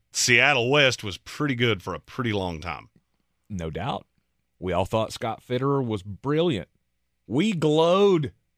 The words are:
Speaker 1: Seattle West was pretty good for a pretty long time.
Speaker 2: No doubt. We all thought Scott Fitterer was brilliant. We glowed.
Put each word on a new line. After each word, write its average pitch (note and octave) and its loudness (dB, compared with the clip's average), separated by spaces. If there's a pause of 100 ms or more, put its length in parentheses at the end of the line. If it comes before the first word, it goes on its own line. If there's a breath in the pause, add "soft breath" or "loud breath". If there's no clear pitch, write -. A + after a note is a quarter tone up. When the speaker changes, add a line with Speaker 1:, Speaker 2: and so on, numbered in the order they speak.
(120)
Speaker 1:
Seattle B2 4
West C#3 2
was G2 -8
pretty D3 -6
good A#2 0
for F#2 -8
a - -10
pretty A#2 -6
long F2+ -4
time. D2 -12 (600)
Speaker 2:
No E2+ -6
doubt. G2 -8 (520)
We F2+ -4
all F2+ 0
thought A2 -2
Scott - -8
Fitterer C3+ 0
was G#2+ -4
brilliant. C3 -2 (580)
We F3+ 0
glowed. E3 4 (240)